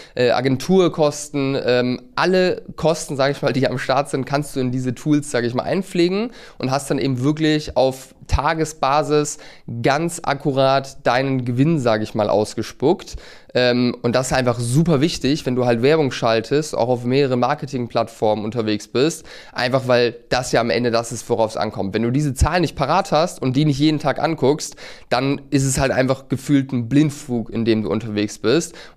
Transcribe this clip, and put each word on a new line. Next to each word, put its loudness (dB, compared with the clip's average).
äh, 2
Agenturkosten, 2
ähm, 0
alle 2
Kosten, -2
sag 2
ich -6
mal, 0
die 2
am -2
Start 0
sind, -2
kannst -4
du -2
in -2
diese -4
Tools, 0
sag 0
ich -2
mal, -2
einpflegen -2
und -2
hast -2
dann 0
eben -2
wirklich 0
auf 0
Tagesbasis 2
ganz 0
akkurat 0
deinen 2
Gewinn, 2
sag 2
ich -6
mal, 0
ausgespuckt. 0
Ähm, 2
und 0
das 0
ist -2
einfach 0
super 2
wichtig, -2
wenn -2
du 0
halt 2
Werbung 2
schaltest, -2
auch 0
auf 0
mehreren 2
Marketingplattformen -2
unterwegs -4
bist, 0
einfach -2
weil 2
das -2
ja 4
am 0
Ende 2
das 0
ist, -10
worauf 0
es -8
ankommt. -4
Wenn 0
du 0
diese 0
Zahlen 2
nicht -2
parat 0
hast 0
und -2
die 4
nicht 0
jeden 2
Tag -2
anguckst, 0
dann 0
ist 2
es 0
halt 2
einfach 0
gefühlt 0
ein -4
Blindflug, 0
in -2
dem 2
du -4
unterwegs -2
bist. 0